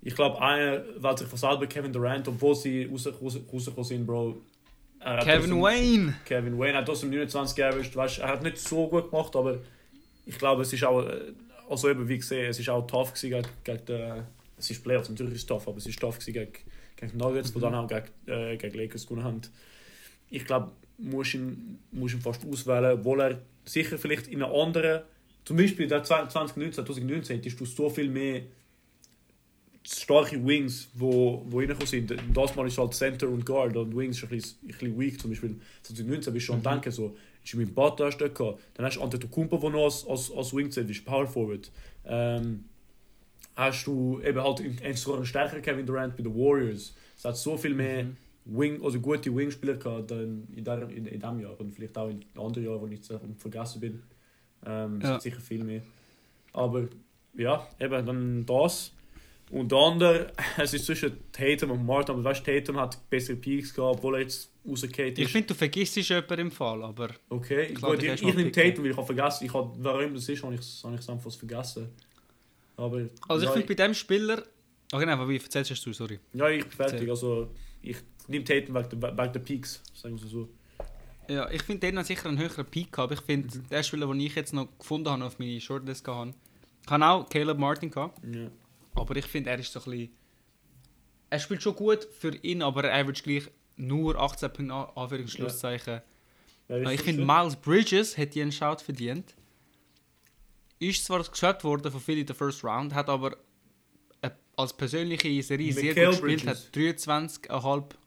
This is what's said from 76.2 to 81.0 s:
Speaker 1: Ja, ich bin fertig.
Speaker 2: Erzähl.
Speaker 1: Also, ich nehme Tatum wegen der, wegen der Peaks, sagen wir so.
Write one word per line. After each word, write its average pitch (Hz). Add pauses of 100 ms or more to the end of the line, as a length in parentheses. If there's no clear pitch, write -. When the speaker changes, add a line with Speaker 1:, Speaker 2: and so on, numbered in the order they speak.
Speaker 1:
Ja, 143
ich 156
bin -
fertig. 135
Speaker 2:
Erzähl. 117
Speaker 1:
Also, 120 (300)
ich 120 (300)
nehme 139
Tatum 139
wegen 120
der, 117
wegen 123
der 127
Peaks, 135 (120)
sagen 117
wir 110
so. 113 (800)